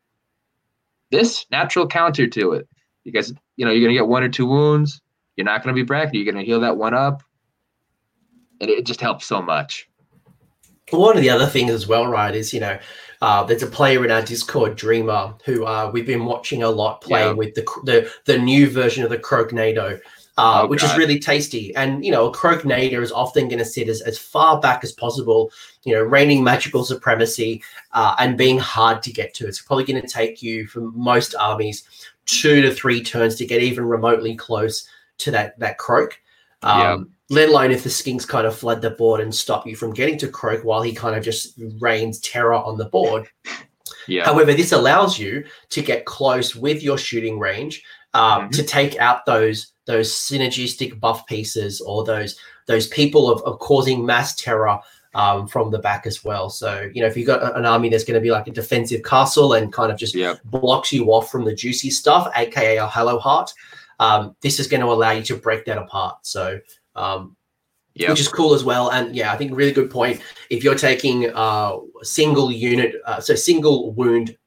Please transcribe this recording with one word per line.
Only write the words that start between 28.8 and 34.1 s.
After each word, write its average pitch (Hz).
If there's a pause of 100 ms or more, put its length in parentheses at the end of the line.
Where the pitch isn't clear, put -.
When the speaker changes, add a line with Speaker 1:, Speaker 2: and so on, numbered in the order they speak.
Speaker 2:
to 120
get -
to. 110
It's -
probably 131
gonna 131
take 113
you 113
for 120 (120)
most 123
armies 107 (440)
two 147
to 131
three 120
turns 113
to 120
get 120
even 123
remotely 113